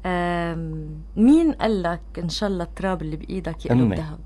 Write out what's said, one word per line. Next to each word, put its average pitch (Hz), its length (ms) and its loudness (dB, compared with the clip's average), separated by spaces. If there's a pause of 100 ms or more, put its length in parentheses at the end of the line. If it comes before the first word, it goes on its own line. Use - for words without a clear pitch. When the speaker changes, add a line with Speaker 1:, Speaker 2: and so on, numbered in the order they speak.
Speaker 1:
آم، 170 800 -2 (280)
مين 294 360 8
قال 208 300 0
لك 170 180 -4 (180)
إن 175 100 -4
شاء 202 200 -2
الله 180 160 -2
التراب 180 380 -4
اللي 156 140 -4
بإيدك - 500 -8
يقلب 120 140 6
Speaker 2:
أمي. 107 160 4
Speaker 1:
ذهب؟ - 300 -6